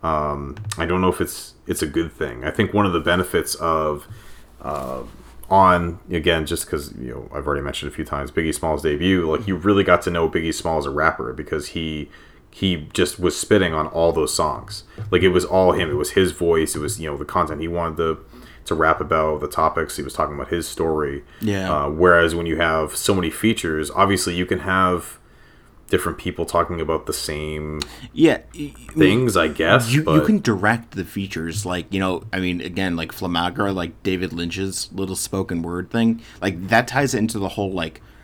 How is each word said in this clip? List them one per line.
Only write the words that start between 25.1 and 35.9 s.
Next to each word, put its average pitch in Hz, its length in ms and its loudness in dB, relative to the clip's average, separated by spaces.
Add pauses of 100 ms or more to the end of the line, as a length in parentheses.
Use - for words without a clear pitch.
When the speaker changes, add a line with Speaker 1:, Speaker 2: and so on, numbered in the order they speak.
Speaker 1:
different 87 260 0
people 85 300 -6
talking 85 340 -2
about 78 240 -2
the 78 80 -4
same 76 680 -6 (360)
Speaker 2:
Yeah, 143 240 4 (160)
y-, 143 200 -10
y-, - 200 -20
Speaker 1:
things, 127 420 4
I 82 120 4
guess, 104 440 2
Speaker 2:
you, 143 80 4
you 156 40 -2
Speaker 1:
but 156 200 6
Speaker 2:
can 214 160 4
direct 110 520 0
the 92 120 -4
features, 90 640 -6
like, 90 260 -4
you 98 80 0
know, 92 220 -2 (100)
I 92 80 -2
mean, 90 220 -2
again, 92 340 -2
like, 80 160 -4
Flamagra, 90 640 -2
like, 87 280 -6
David 92 300 -2
Lynch's 87 600 -4
little 95 220 -4
spoken 92 460 -4
word 87 300 -6